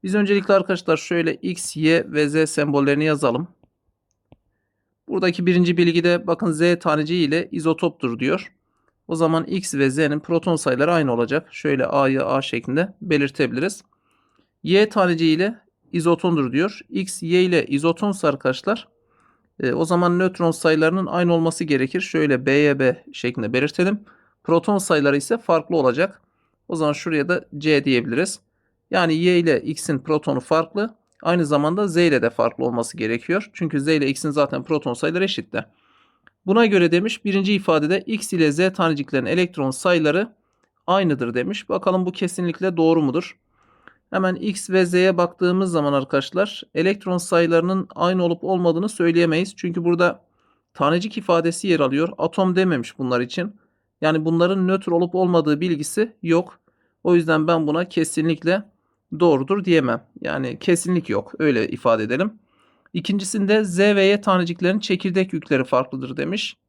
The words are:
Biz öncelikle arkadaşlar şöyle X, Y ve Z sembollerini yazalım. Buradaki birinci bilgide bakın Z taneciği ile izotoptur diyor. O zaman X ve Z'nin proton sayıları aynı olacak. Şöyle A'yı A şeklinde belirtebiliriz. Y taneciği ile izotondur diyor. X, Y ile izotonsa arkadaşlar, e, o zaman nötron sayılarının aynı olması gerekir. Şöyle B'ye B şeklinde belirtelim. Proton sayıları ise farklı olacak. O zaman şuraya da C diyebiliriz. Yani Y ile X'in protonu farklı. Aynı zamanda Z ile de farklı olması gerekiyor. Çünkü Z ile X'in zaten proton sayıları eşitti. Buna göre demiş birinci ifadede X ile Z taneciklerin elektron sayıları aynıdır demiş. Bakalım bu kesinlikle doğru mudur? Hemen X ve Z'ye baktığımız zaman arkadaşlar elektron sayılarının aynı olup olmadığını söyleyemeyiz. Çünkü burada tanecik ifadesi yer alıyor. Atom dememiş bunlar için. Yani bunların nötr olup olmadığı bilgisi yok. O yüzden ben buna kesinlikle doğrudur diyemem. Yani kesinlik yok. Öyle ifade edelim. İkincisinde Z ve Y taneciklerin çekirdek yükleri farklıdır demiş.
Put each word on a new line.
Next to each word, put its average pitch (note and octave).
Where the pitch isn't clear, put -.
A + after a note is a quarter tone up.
Biz F#3+
öncelikle G3+
arkadaşlar F3+
şöyle E3
X, -
Y D#3+
ve D3+
Z D#3
sembollerini C#3+
yazalım. D3
Buradaki F3+
birinci F3
bilgide F3
bakın E3
Z E3+
taneciği D#3
ile E3
izotoptur D#3
diyor. D3+
O E3
zaman D#3+
X F#3+
ve C#3
Z'nin D3
proton E3
sayıları C#3+
aynı D3
olacak. A#2+
Şöyle C#3
A'yı C3+
A C3+
şeklinde C3+
belirtebiliriz. C#3+
Y G3
taneciği E3+
ile G3+
izotondur E3
diyor. E3+
X, F#3+
Y F3
ile F3
izotonsa E3
arkadaşlar, D#3
e, B2+
o D3+
zaman F3
nötron F3+
sayılarının D#3+
aynı F3
olması E3
gerekir. C#3
Şöyle C#3+
B'ye C#3+
B B2+
şeklinde A#2+
belirtelim. F3+
Proton E3+
sayıları C#3+
ise A#3
farklı E3
olacak. D3
O F3
zaman D3+
şuraya D3
da F3
C D3
diyebiliriz. C3
Yani E3+
Y F3
ile E3
X'in D3+
protonu D#3
farklı. E3
Aynı E3+
zamanda D#3
Z D#3+
ile E3
de A#2
farklı A#2
olması A#2
gerekiyor. A#2+
Çünkü D3+
Z C#3
ile D3
X'in C#3+
zaten C#3
proton C#3+
sayıları E3
eşitti. A2+
Buna A3+
göre F3+
demiş G3+
birinci G3
ifadede F3+
X G#3+
ile D#3+
Z F3+
taneciklerin C#3+
elektron D#3+
sayıları E3+
aynıdır D3
demiş. E3+
Bakalım F#3
bu F3+
kesinlikle F3+
doğru E3
mudur? C#3+
Hemen F#3
X G3
ve F#3
Z'ye F3+
baktığımız F3+
zaman D3
arkadaşlar C#3
elektron F#3
sayılarının E3+
aynı F3+
olup E3+
olmadığını F3
söyleyemeyiz. E3+
Çünkü F3
burada F3
tanecik F3
ifadesi E3+
yer D#3+
alıyor. C#3+
Atom F3+
dememiş F3+
bunlar B2
için. F3+
Yani D#3
bunların F3
nötr F#3+
olup E3+
olmadığı E3+
bilgisi F3+
yok. E3+
O F3
yüzden D#3+
ben E3
buna E3
kesinlikle E3
doğrudur E3+
diyemem. C3+
Yani C3+
kesinlik F3
yok. G2+
Öyle C3+
ifade A2+
edelim. C#3+
İkincisinde G3
Z F3
ve G3+
Y G3+
taneciklerin F3+
çekirdek F#3+
yükleri C#3+
farklıdır C3
demiş. E3